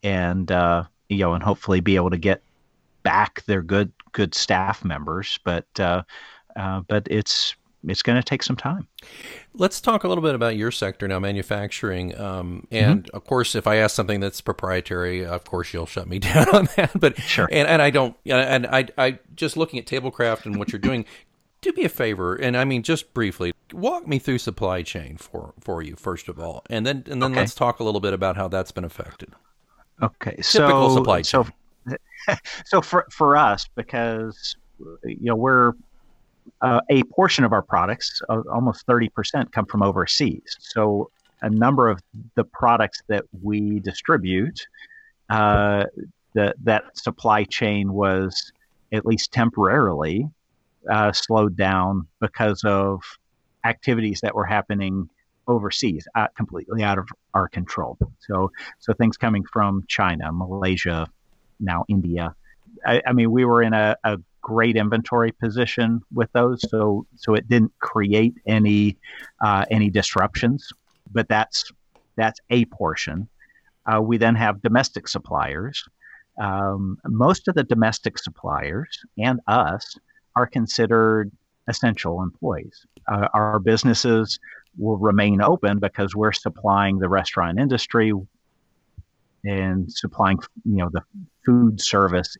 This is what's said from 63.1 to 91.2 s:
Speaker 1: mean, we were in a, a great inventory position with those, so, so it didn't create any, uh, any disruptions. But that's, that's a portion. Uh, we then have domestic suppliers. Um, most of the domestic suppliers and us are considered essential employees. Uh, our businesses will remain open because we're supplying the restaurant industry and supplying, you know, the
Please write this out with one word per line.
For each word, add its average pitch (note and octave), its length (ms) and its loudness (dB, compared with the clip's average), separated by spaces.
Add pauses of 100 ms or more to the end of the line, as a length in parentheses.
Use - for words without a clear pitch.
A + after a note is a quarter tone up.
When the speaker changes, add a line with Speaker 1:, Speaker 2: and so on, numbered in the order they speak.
Speaker 1:
mean, A#2 180 4
we B2 140 4
were A#2 180 6
in A2 120 2
a, G#2+ 300 2
a G#2+ 140 0 (220)
great A2+ 360 0
inventory A2+ 560 0
position A#2 680 0 (120)
with A#2+ 200 -2
those, B2 380 2
so, G#2+ 360 0 (100)
so - 180 0
it A2 140 0
didn't A#2 320 4
create A2 540 2 (120)
any, G#2 500 4 (480)
uh, G2+ 260 2
any G#2+ 200 4
disruptions. G#2 800 0 (380)
But A2 180 -2
that's, - 420 -2 (460)
that's A2 220 0 (120)
a A#2+ 160 4
portion. D#2+ 640 -6 (580)
Uh, A2 140 2
we A2+ 180 2
then A2+ 160 6
have G#2+ 280 0
domestic A#2+ 460 0
suppliers. D#2 720 -6 (580)
Um, G2 640 -4
most B2 420 2
of F#3 60 0
the C#3+ 100 2
domestic A2+ 540 0
suppliers - 800 -8 (200)
and A#2+ 300 -2
us G#2 480 -2 (400)
are B2 100 4
considered A2 840 2 (340)
essential G2 560 -2
employees. - 640 -6 (240)
Uh, G2+ 220 0
our G#2+ 260 2
businesses A2+ 800 2 (380)
will G#2+ 220 -2
remain G2+ 440 4
open G#2 360 2
because G2 360 -2
we're G#2+ 180 2
supplying G2 680 0
the F2+ 100 0
restaurant F2+ 500 0
industry A#2 540 2 (1300)
and F#2+ 460 -2
supplying, F#2+ 480 0 (260)
you G#2 120 0
know, F2 160 0
the F2 100 -4 (420)